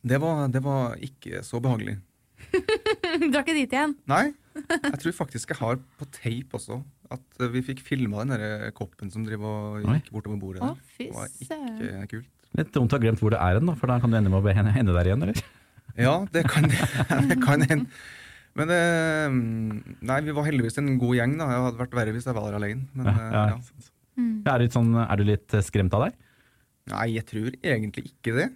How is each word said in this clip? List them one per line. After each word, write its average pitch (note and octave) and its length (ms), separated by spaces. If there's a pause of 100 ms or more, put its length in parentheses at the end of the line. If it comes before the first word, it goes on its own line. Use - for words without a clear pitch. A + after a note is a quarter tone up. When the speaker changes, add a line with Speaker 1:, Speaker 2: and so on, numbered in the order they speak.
Speaker 1:
Det B2 140
var, D3+ 300
det B2+ 140
var C3+ 340
ikke - 480
så A#2+ 160
behagelig. G#2+ 380 (420)
Speaker 2:
<laughs> - 100 (600)
Du D4+ 260
har C#4+ 80
ikke E4 100
dit C4 160
igjen? C#4+ 240 (140)
Speaker 1:
Nei, G#3+ 240 (220)
jeg D4 440
tror E3 140
faktisk - 380
jeg D#3 80
har A#2+ 180 (220)
på C#3+ 120
tape A#2+ 460
også, B2 240 (300)
at, C3 100 (180)
eh, B2 100
vi B2+ 140
fikk C3 200
filmet A#2 440
den C3 140
der G#2+ 320
koppen - 400
som A2 120
driver G#2+ 220
og G#2+ 400
Speaker 3:
Oi. C3 140
Speaker 1:
gikk - 100
bortover G#2 300
bordet F#2+ 220
Speaker 2:
Å, D#3+ 120
Speaker 1:
der. C3+ 80 (140)
Speaker 2:
fy B3 100
Speaker 1:
Det - 80
var - 140
Speaker 2:
søren. C4 500
Speaker 1:
ikke G2+ 300
kult. A2+ 200 (260)
Speaker 3:
Litt - 180
dumt B2 180
å C#3+ 80
ha - 0
glemt A2+ 220
hvor G#2+ 100
det A2+ 80
er F2+ 220
hen E3+ 60
da, E3+ 80
for - 120
da B2 140
kan A#2+ 100
du A2+ 60
ende G2+ 140
med F#2+ 100
å - 20
be-, G2+ 140
ende G#2 380
der F2 120
igjen, G#2+ 160
eller? G3+ 200 (540)
Speaker 1:
Ja, B2+ 180 (180)
det E3+ 160
kan, D3 180 (320)
<laughs> C#3 320
det - 120
kan D3 200
hende. C#3+ 240 (680)
Men, D#3 140
eh, D#3+ 580 (720)
nei, C3 200
vi D3+ 100
var D3 160
heldigvis A#2+ 300
en C#3 200
god B2 180
gjeng B2 220
da. D#3+ 80
Jeg B2+ 200
hadde A#2 120
vært B2 160
verre A2 220
hvis A#2+ 100
jeg B2 80
var G#2+ 160
der G#2 80
alene. A#2 360
Men, B2+ 120
Speaker 3:
Ja, G#2 60
Speaker 1:
eh, A2 180
Speaker 3:
ja, G#2+ 160
Speaker 1:
ja. G#2 120
Speaker 3:
ikke B2 100
sant. - 240 (240)
Speaker 2:
Mm. A#3+ 160 (140)
Speaker 3:
Ja, C#3 80
er A#2+ 40
du A#2+ 60
litt A#2+ 100
sånn, A#2 160 (140)
er G#2 120
du G2+ 80
litt, G#2 300
eh, G#2 80
skremt G2 320
av B2 140
deg? - 80 (680)
Speaker 1:
Nei, A2 280
jeg A2 120
tror A2 260 (100)
egentlig A2 480
ikke - 240
det. E3+ 220